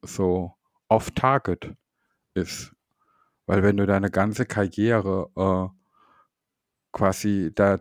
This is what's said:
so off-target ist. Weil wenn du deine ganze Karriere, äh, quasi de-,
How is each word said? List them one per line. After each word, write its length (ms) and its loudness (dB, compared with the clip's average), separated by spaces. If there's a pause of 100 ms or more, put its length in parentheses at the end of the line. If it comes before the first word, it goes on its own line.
so 500 -2 (360)
off-target 840 0 (600)
ist. 380 -8 (720)
Weil 160 2
wenn 140 4
du 100 0
deine 240 0
ganze 340 0
Karriere, 880 -2
äh, 400 0 (1200)
quasi 600 0
de-, 280 4